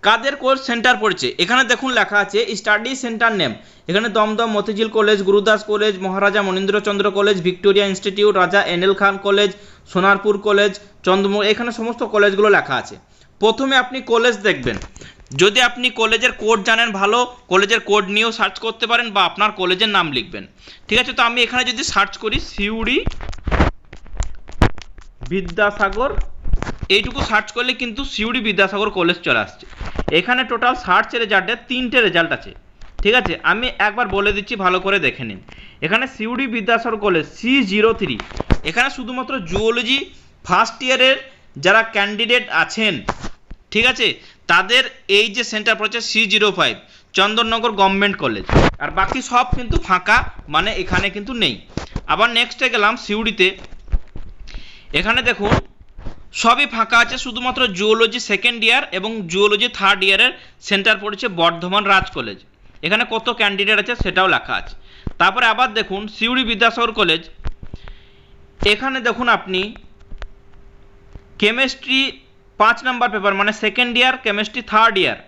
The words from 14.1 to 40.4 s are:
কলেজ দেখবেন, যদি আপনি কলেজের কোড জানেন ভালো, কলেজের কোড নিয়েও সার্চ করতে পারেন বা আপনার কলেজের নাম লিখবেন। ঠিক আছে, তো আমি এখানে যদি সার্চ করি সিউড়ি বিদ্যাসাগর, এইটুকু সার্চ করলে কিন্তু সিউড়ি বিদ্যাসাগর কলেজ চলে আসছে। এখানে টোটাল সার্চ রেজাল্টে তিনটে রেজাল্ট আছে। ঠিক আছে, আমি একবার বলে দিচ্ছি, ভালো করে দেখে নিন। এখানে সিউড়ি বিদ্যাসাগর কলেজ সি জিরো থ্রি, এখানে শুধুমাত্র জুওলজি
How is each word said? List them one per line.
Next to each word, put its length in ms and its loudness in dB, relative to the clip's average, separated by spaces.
কলেজ 240 4
দেখবেন, 300 -2
যদি 180 4
আপনি 180 -4
কলেজের 420 2
কোড 180 2
জানেন 200 2
ভালো, 200 2
কলেজের 380 2
কোড 160 4
নিয়েও 240 0
সার্চ 160 -2
করতে 260 -4
পারেন 240 0
বা 140 4
আপনার 300 0
কলেজের 380 0
নাম 100 2
লিখবেন। 260 -8
ঠিক 140 0
আছে, 160 -4
তো 120 2
আমি 160 -4
এখানে 240 -2
যদি 140 -6
সার্চ 200 0
করি 140 -2
সিউড়ি 460 -2
বিদ্যাসাগর, 800 0
এইটুকু 240 0
সার্চ 260 0
করলে 160 -2
কিন্তু 200 -6
সিউড়ি 340 -2
বিদ্যাসাগর 500 0
কলেজ 280 0
চলে 200 2
আসছে। 200 -20
এখানে 220 0
টোটাল 220 0
সার্চ 240 2
রেজাল্টে 300 0
তিনটে 280 -2
রেজাল্ট 300 2
আছে। 140 -14
ঠিক 200 4
আছে, 120 -2
আমি 160 0
একবার 280 -2
বলে 200 2
দিচ্ছি, 180 -6
ভালো 200 2
করে 200 2
দেখে 240 -2
নিন। 100 -12
এখানে 200 0
সিউড়ি 300 -4
বিদ্যাসাগর 500 0
কলেজ 200 2
সি 140 -2
জিরো 180 4
থ্রি, 160 -4
এখানে 280 0
শুধুমাত্র 360 -8
জুওলজি 480 0